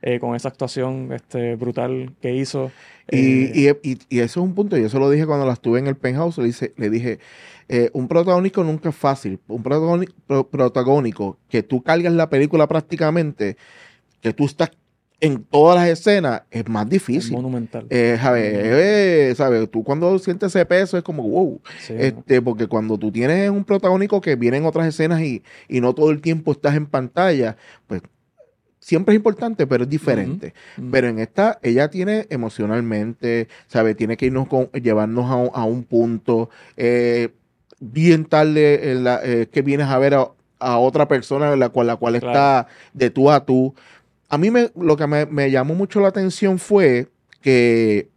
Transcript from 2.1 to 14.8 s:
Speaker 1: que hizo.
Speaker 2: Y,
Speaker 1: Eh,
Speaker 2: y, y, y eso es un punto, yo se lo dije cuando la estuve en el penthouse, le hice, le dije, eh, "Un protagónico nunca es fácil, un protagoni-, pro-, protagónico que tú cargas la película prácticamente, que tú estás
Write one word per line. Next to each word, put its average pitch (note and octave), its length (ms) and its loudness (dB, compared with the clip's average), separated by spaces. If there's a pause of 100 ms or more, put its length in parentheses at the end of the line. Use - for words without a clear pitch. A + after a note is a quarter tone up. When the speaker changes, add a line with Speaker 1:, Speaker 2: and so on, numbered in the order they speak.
Speaker 1:
que B2 140 -6
hizo. C3 360 -6 (400)
Speaker 2:
Y, C#3 60 -2
Speaker 1:
Eh, C3 680 2
Speaker 2:
y, C#3 100 -6
y, A#2+ 60 -8 (100)
y B2 120 -2
eso A#2 200 -2
es F3+ 60 0
un F#3 80 -4
punto, G3+ 220 -2
yo A2 120 2
se A#2 100 -2
lo C#3 120 4
dije D3+ 160 2
cuando C#3+ 200 -2
la B2 80 0
estuve A#2+ 240 -2
en C3+ 80 -2
el C3+ 100 -4
penthouse, D3+ 420 -4
le A#2+ 100 0
hice, A#2+ 280 -6
le A2 140 -4
dije, A#2 280 -4 (500)
eh, A#2+ 260 0
"Un B2+ 140 -4
protagónico F3+ 560 0
nunca D#3 260 -4
es D3 60 -6
fácil, C3 520 -4
un A2+ 140 -10
protagoni-, D#3+ 460 -2 (180)
pro-, C3+ 220 0
protagónico B2+ 880 -2 (100)
que A2+ 140 -2
tú B2+ 200 -4
cargas E3+ 300 0
la E3 180 0
película D3+ 360 2
prácticamente, D#3 920 -2 (640)
que A2+ 120 -2
tú C#3 140 -2
estás D#3+ 240 -4 (500)